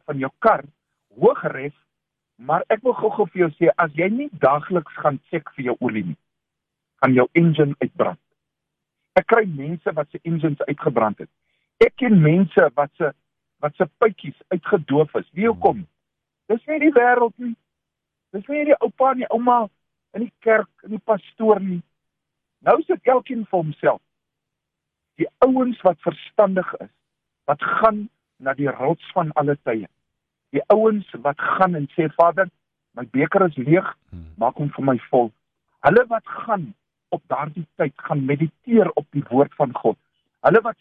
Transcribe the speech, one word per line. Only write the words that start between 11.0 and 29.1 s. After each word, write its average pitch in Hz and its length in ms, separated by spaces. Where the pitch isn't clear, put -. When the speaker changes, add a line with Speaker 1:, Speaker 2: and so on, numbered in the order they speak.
Speaker 1:
het. - 100
Ek 226 140
ken 220 260
mense 165 520
wat 143 220
se, 156 160
wat 147 120
se 185 100
puitjies 190 380
uitgedoof 151 720
is. 104 160
Wie, 202 160
hoekom? 196 380
Dis 226 160
nie 302 140
die 302 120
wêreld 240 440
nie. 240 200
Dis 196 140
nie 294 180
die 294 140
oupa 262 320
en 254 60
die 247 120
ouma 240 400
in 202 80
die 240 180
kerk 220 300
en 190 60
die 214 100
pastoor 214 600
nie. 180 220
Nou 262 180
sit - 200
elkeen 240 420
vir 185 140
homself. 147 420
Die 160 80
ouens 254 440
wat 180 200
verstandig 190 680
is, - 100
wat 147 160
gaan 214 440
na 135 140
die 139 180
rots 139 420